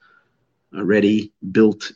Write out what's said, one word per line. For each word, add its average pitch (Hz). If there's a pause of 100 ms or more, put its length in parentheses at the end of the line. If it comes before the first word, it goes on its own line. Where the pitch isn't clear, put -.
(760)
already 104 (180)
built. 107